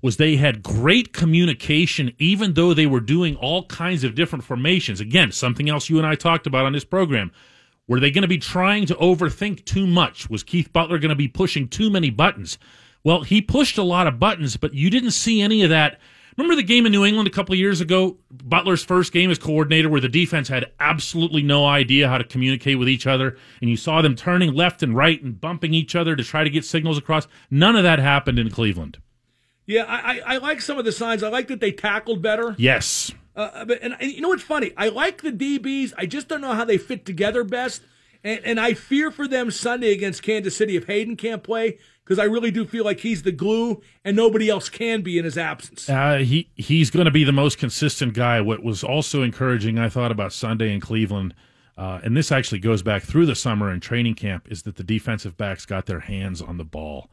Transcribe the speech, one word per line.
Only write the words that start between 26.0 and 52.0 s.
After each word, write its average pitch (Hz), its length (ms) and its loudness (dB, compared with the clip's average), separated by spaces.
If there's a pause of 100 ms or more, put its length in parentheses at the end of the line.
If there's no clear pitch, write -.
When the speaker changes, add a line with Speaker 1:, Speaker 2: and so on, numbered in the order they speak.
Speaker 1:
to 131 80 -4
try 156 200 -2
to 151 60 2
get 147 160 -2
signals 160 320 0
across? 151 300 -2 (240)
None 180 240 6
of 202 80 4
that 165 160 6
happened 139 400 2
in 113 100 0
Cleveland. 92 480 -2 (680)
Speaker 2:
Yeah, 220 160 2
I, 233 420 -4
I, 254 100 -2
I - 20 -4
like 285 240 -4
some 277 180 -6
of 233 60 -2
the 220 60 0
signs. 226 300 -4
I 214 80 -4
like 254 200 -4
that 254 100 -6
they 202 120 0
tackled 214 520 -4
better. 220 340 -2
Speaker 1:
Yes. - 540 0 (240)
Speaker 2:
Uh, 214 300 -10
but, 233 180 -2
and, 247 160 -8
and 269 120 -6
you 262 100 -10
know 339 80 -2
what's 370 140 0
funny? 285 320 -2
I 208 140 -2
like 302 320 -4
the 302 100 -6
D 269 280 -4
Bs. 269 380 -4
I 185 80 -6
just 277 240 -8
don't 302 120 -6
know 262 120 -4
how 226 120 -2
they 214 120 2
fit - 280 -6
together 202 380 -2
best. 247 380 -6 (420)
And, 220 200 -6
and 226 160 -2
I 233 140 2
fear 294 380 -2
for 285 160 -8
them 254 240 -2
Sunday 240 400 -2
against 196 320 -4
Kansas 208 320 -2
City 214 220 -2
if 165 80 -4
Hayden 214 320 -4
can't 220 260 -6
play, 226 340 -4 (280)
'cause 190 140 0
I 226 60 2
really 226 260 0
do 220 140 -2
feel 226 200 -4
like 202 160 -2
he's 214 220 -4
the 190 100 0
glue 220 480 -2 (240)
and 202 100 0
nobody 220 340 4
else - 200 -2
can 226 320 -4
be 175 160 -2
in 165 80 -2
his 151 120 -6
absence. - 520 -10
Speaker 1:
Uh, 139 300 4
he, 135 360 2
he's 156 340 4
gonna 170 220 4
be 151 140 6
the 139 80 4
most 139 240 2
consistent 135 560 -2
guy. 120 260 2
What 107 240 -2
was 110 200 -4
also 143 400 -2
encouraging, 117 560 -2
I 117 100 0
thought, 120 220 -2
about 101 200 -4
Sunday 110 420 -4
in 98 60 -4
Cleveland, 101 540 -4 (440)
uh, 92 260 -10